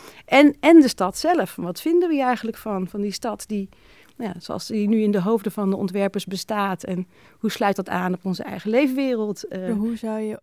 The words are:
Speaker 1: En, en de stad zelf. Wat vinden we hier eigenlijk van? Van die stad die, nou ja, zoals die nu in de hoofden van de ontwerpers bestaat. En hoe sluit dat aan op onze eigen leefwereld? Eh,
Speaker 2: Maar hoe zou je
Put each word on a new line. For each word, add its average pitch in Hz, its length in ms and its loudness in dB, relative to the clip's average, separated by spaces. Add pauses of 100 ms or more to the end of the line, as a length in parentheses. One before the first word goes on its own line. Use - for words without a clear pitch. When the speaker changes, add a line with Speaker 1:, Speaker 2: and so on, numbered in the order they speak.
(240)
Speaker 1:
En, 285 360 6
en 330 200 10
de 262 80 8
stad 185 300 -2
zelf. 311 380 0
Wat 175 240 -6
vinden 339 280 2
we 320 60 0
hier 269 120 0
eigenlijk 226 300 -2
van? 190 320 -4
Van 208 120 -8
die 202 120 -4
stad 208 340 -8
die, 202 220 -6 (480)
nou 214 180 -8
ja, 175 60 -16
zoals - 260 -8
die 208 220 -2
nu 220 140 2
in 208 80 0
de 202 100 2
hoofden 220 320 -2
van 196 180 -2
de 196 60 0
ontwerpers 196 500 -4
bestaat. 196 580 -6
En 185 220 -6 (320)
hoe 214 120 -2
sluit 202 260 0
dat 190 120 -8
aan 185 260 -2
op - 100 -10
onze 185 180 -4
eigen - 280 -8
leefwereld? 254 800 0
Eh, 190 120 -10
Speaker 2:
Maar 185 100 -6
hoe 226 260 -4
zou 220 240 -6
je 214 220 -8